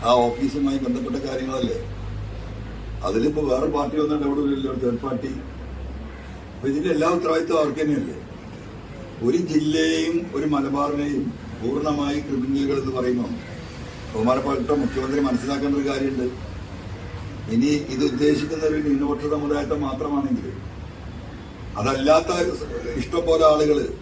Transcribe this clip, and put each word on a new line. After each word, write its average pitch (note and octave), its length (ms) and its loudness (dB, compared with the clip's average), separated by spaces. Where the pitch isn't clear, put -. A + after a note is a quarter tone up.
ആ A#2+ 40 6
ഓഫീസുമായി C3+ 600 2
ബന്ധപ്പെട്ട B3 420 0
കാര്യങ്ങളല്ലേ. C4 520 -2
അതിലിപ്പോ C#3 420 2
വേറെ B2+ 260 2
പാർട്ടി C#3+ 280 0
വന്നിട്ട് D3 240 0
എവിടെ C#3 200 0
ഇല്ലല്ലോ, C3+ 260 0
തേർഡ് A#2+ 220 0
പാർട്ടി. C3 280 -4
അപ്പൊ - 160 -6
ഇതിന്റെ E3 240 0
എല്ലാ D#3+ 220 4
ഉത്തരവാദിത്വം D#3+ 460 2
അവർക്ക് D3 200 0
തന്നെയല്ലേ. D3 340 0
ഒരു D3+ 120 4
ജില്ലയെയും D#3+ 640 2
ഒരു C#3+ 180 0
മലബാറിനെയും C#3+ 680 0
പൂർണ്ണമായി D3 680 0
ക്രിമിനലുകൾ C#3 560 0
എന്ന് C3 160 -4
പറയുമ്പോൾ A#2+ 340 0
ബഹുമാനപ്പെട്ട B2+ 580 2
മുഖ്യമന്ത്രി C3+ 440 0
മനസ്സിലാക്കേണ്ട C3+ 520 0
ഒരു C3+ 100 0
കാര്യമുണ്ട്. C3 360 0
ഇനി C3 160 6
ഇത് C3+ 180 2
ഉദ്ദേശിക്കുന്ന D3+ 580 2
ഒരു D3+ 160 0
ന്യൂനപക്ഷ C#3+ 480 0
സമുദായത്തെ D3 420 0
മാത്രമാണെങ്കിൽ C#3+ 640 -2
അതല്ലാത്ത D4 500 6
ഇഷ്ടം E3+ 280 0
പോലെ D#3+ 240 6
ആളുകള് D3+ 320 4